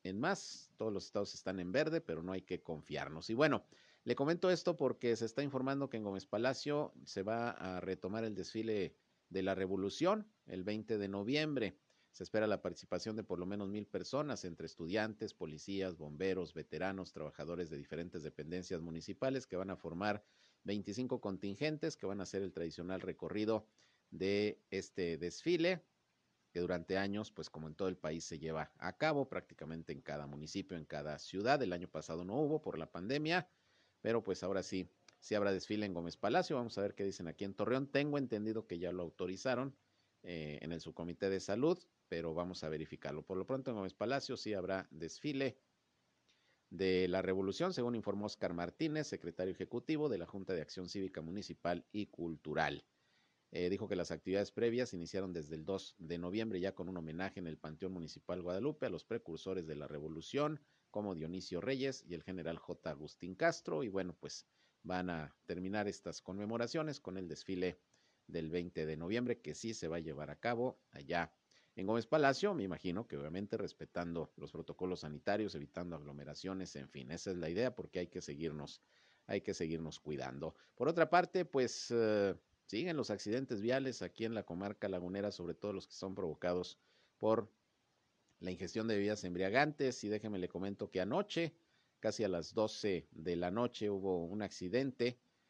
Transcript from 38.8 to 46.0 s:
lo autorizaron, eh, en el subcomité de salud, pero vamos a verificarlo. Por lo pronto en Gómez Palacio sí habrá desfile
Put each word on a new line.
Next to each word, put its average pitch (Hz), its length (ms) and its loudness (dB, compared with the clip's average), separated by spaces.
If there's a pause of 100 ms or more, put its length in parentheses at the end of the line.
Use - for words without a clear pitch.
lo 90 120 -2
autorizaron, 117 760 -2 (460)
eh, 78 400 -6
en 80 80 -4
el 85 100 -4
subcomité 85 480 -2
de 95 100 2
salud, 131 380 2 (320)
pero 82 240 -2
vamos 87 300 -2
a 78 60 -2
verificarlo. 76 520 -4
Por 95 160 -4
lo 90 80 0
pronto 135 240 -2
en 117 60 -2
Gómez 95 180 -2
Palacio 123 440 0
sí 107 160 -2
habrá 95 380 0
desfile 127 640 -2 (1120)